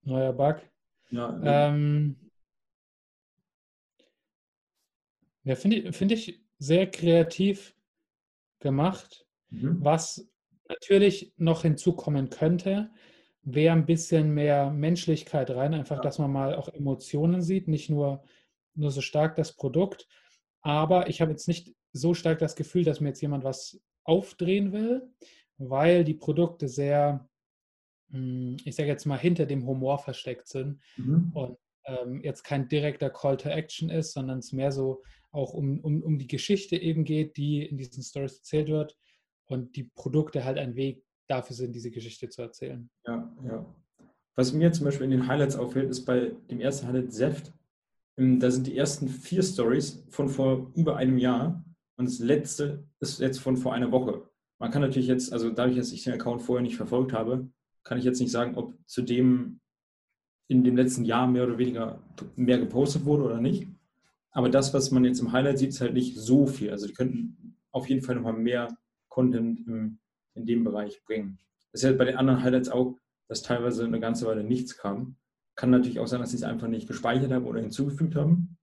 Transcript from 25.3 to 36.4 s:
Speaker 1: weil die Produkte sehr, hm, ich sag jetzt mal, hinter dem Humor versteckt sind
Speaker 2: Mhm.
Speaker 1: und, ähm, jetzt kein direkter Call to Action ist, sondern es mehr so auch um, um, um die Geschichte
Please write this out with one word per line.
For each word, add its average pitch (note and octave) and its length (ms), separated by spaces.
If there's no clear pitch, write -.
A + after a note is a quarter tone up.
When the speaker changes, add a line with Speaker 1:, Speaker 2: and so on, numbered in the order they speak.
Speaker 1:
weil D3+ 480
die D3+ 100
Produkte D#3 540
sehr, C#3+ 600
hm, B2+ 540
ich C#3 120
sag D3+ 100
jetzt C#3+ 200
mal, C#3 120
hinter E3 280
dem C3+ 200
Humor C3+ 320
versteckt - 500
sind C#3 320
Speaker 2:
Mhm. E3+ 360
Speaker 1:
und, B2+ 240
ähm, B2+ 360
jetzt D3 200
kein C3+ 260
direkter D3 400
Call C3+ 300
to - 100
Action D#3 400
ist, D#3+ 240
sondern C3 280
es - 120
mehr C3+ 200
so C3 300
auch C#3+ 240
um, C#3+ 260
um, D#3 220
um D#3 160
die C3+ 80
Geschichte F3 500